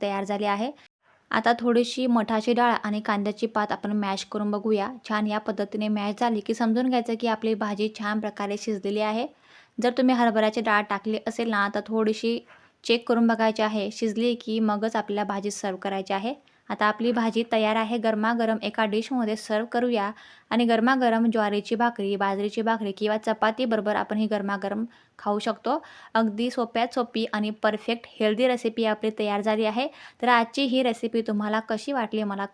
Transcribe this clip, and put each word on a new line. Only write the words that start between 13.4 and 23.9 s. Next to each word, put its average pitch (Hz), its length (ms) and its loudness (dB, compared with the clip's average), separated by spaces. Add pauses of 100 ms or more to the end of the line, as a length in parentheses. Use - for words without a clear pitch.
आहे, 214 300 -2
शिजली 226 420 0
की 226 260 -4
मगच 214 360 0
आपल्याला 202 320 -2
भाजी 202 220 -4
सर्व्ह 190 300 -6
करायची 196 320 -4
आहे. 214 220 -2 (340)
आता 214 180 0
आपली 226 260 2
भाजी 226 300 0 (100)
तयार 220 240 2
आहे. 220 220 -2
गरमागरम 220 640 0
एका 214 220 0
डिशमध्ये 220 520 0
सर्व्ह 220 360 -2
करूया 240 380 0 (400)
आणि 233 140 2
गरमागरम 233 640 4
ज्वारीची 208 480 0
भाकरी, 214 420 0
बाजरीची 202 460 -2
भाकरी 214 300 0
किंवा 214 260 0
चपातीबरोबर 220 760 0